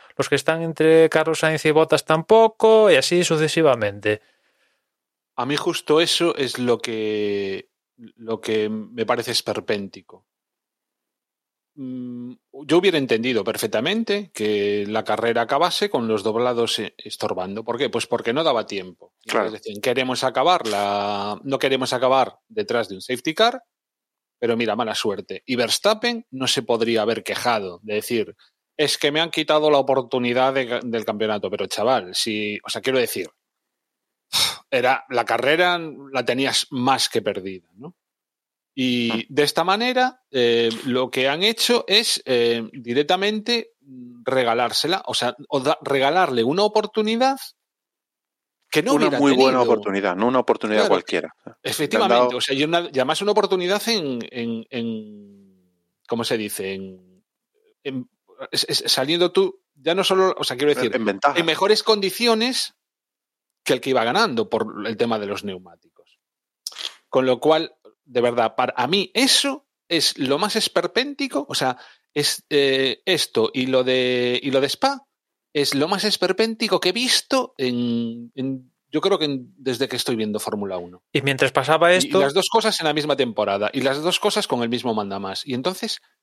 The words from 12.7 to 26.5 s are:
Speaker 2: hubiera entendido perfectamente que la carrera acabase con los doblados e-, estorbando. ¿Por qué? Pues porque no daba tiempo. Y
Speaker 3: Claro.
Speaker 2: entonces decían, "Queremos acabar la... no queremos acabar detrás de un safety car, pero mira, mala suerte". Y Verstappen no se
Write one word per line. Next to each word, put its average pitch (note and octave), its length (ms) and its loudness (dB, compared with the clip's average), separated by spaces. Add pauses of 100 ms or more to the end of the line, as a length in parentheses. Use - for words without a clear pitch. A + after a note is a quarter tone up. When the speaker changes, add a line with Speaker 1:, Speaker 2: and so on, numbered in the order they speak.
Speaker 2:
hubiera F3+ 200 2
entendido A#2+ 480 0
perfectamente F3 880 -2
que G#2 540 -2
la A2 180 -2
carrera A2+ 380 0
acabase E3+ 460 0
con A#2+ 180 -2
los A2 140 0
doblados A#2 580 0
e-, G#2 180 -8
estorbando. G2+ 640 -8
¿Por A#2 140 -4
qué? C3 120 -2
Pues A2+ 180 -4
porque A#2 260 -2
no D3+ 100 0
daba B2 220 2
tiempo. F#2 480 -12 (100)
Y - 60 -12
Speaker 3:
Claro. G#2+ 180 0
Speaker 2:
entonces G#2+ 180 -10
decían, G#2 160 -12
"Queremos B2+ 420 -2
acabar C3+ 440 2
la... G2+ 760 -2
no C3+ 160 -2
queremos C3 340 0
acabar B2+ 460 2 (100)
detrás G#2+ 400 -2
de F#3+ 60 -12
un F#2+ 60 -14
safety C3 320 -6
car, A#3+ 300 0 (760)
pero A#2 200 0
mira, A2 180 0
mala A2 200 -2
suerte". G2 500 -6
Y C3 100 -4
Verstappen G#3+ 760 0
no C3 180 -6
se B2+ 140 0